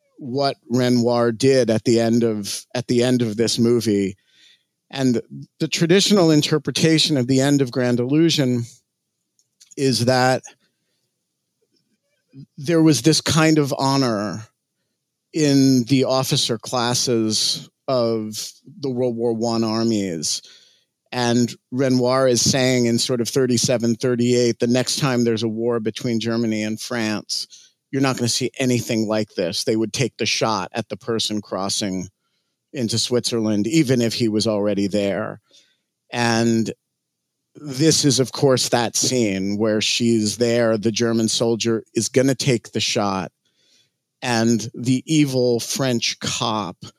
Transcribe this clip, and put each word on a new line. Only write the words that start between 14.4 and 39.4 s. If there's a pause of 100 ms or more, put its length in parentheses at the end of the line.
in
the
officer
classes (160)
of (280)
the
World
War
One
armies. (720)
And (160)
Renoir
is
saying
in
sort
of
thirty-seven,
thirty-eight,
"The
next
time
there's
a
war
between
Germany
and
France, (440)
you're
not
gonna
see
anything
like
this."
They
would
take
the
shot
at
the
person
crossing (640)
into
Switzerland,
even
if
he
was
already
there. (680)
And (840)
this
is,
of
course,
that
scene